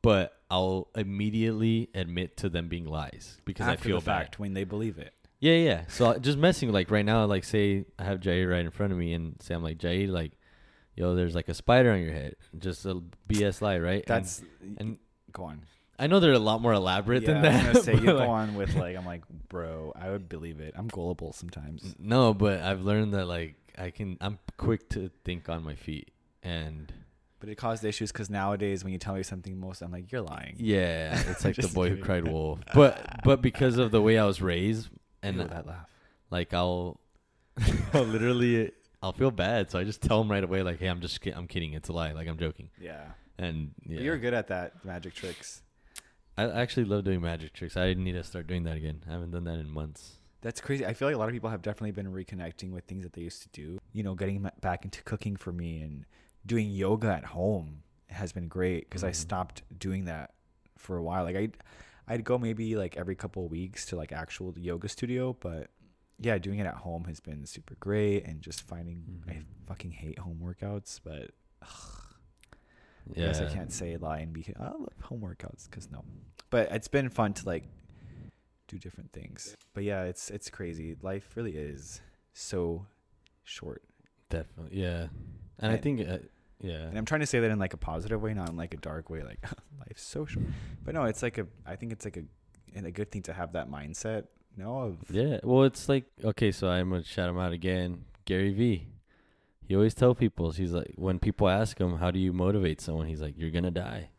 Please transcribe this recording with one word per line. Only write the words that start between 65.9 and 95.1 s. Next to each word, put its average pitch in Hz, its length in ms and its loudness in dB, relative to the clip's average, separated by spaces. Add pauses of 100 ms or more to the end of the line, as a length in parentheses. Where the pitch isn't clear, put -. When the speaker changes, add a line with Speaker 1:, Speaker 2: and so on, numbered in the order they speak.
Speaker 2:
yeah, 113 180 0
doing 98 220 -4
it 98 80 -2
at - 80 -4
home 85 300 -8
has 82 160 -10
been 73 240 -12
super - 340 -16
great 101 460 2
and 78 160 -10
just - 260 -12
finding, 85 600 -12
I 85 40 -10
Speaker 1:
Mm-hmm. 78 100 -10 (260)
Speaker 2:
fucking 92 240 -10
hate - 280 -10
home 85 240 -10
workouts, 98 600 -8
but 76 280 -12 (320)
ugh, - 380 -18 (1080)
I 82 100 -8
guess 80 200 2
I 78 60 0
Speaker 1:
Yeah. 73 80 -4
Speaker 2:
can't 90 180 -6
say 85 260 -6
lie 78 220 -4
and 80 140 -8
be, 80 120 -10 (140)
I - 40 -8
love - 260 -10 (120)
home 120 200 -10
workouts - 500 -14
'cause - 200 -16
no. 67 120 -14 (480)
But 113 200 2
it's 110 160 -6
been 135 220 0
fun 107 260 0
to, 92 120 -10
like, 87 160 -4 (1040)
do 101 120 -12
different - 340 -16
things. - 420 -16 (180)
But 101 100 -6
yeah, 101 200 -2
it's, 90 280 -6
it's 104 180 -10
crazy. 82 520 -8
Life 98 340 -8
really 113 200 -6
is 73 460 -10 (320)
so 87 520 -4 (580)
short. - 400 -14 (460)
Speaker 1:
Definitely, 82 500 -6
yeah. 85 280 -2 (520)
And 110 120 0
I 113 40 4
Speaker 2:
And 110 80 0
Speaker 1:
think, 123 240 0
uh, 90 120 -2 (420)
yeah. 80 260 -6
Speaker 2:
And 92 100 -6
I'm 110 80 -4
trying 156 160 0
to 147 60 -2
say 123 140 2
that 110 100 4
in, 107 80 0
like, 92 140 0
a 82 40 -12
positive 95 440 -4
way, 107 120 -2
not 92 160 -4
in, 85 80 -8
like, 85 160 -6
a 78 40 -10
dark 78 320 -8
way, 80 140 -8
like, 57 180 -14
<laughs> - 380 -14
"Life's - 240 -16
so 151 220 -6
short." - 200 -4 (380)
But 143 120 -6
no, 151 80 0
it's, 110 180 0
like, 120 160 -2
a, 101 100 -4 (180)
I 101 100 -10
think 117 160 -8
it's, 107 140 -12
like, 98 120 -10
a, 82 60 -10 (500)
and 95 140 -8
a 87 40 -8
good 101 200 -6
thing 101 120 -6
to 85 100 -8
have 85 200 -6
that 78 160 -4
mindset, 80 580 -6 (300)
no, 117 220 -6
of 101 320 -8